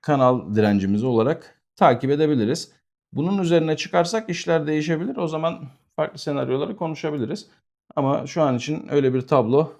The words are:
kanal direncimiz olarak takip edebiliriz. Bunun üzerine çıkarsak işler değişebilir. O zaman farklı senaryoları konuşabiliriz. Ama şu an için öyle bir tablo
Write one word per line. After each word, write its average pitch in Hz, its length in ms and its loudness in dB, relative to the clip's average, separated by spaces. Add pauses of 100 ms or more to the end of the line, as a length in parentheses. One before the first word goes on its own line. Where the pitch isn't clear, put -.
kanal 127 540 2
direncimiz 104 480 2
olarak 127 580 -2 (140)
takip 135 360 4
edebiliriz. 147 600 0 (420)
Bunun 180 240 -2
üzerine 165 400 2
çıkarsak 185 520 -2
işler 165 380 -2
değişebilir. 160 500 -2
O 170 100 -2
zaman 160 320 -4 (360)
farklı - 240 -4
senaryoları 139 560 -4
konuşabiliriz. 156 760 -6 (460)
Ama 139 320 -2
şu 160 140 -2
an 135 160 2
için 147 320 -6
öyle 135 240 2
bir 127 80 0
tablo 135 580 2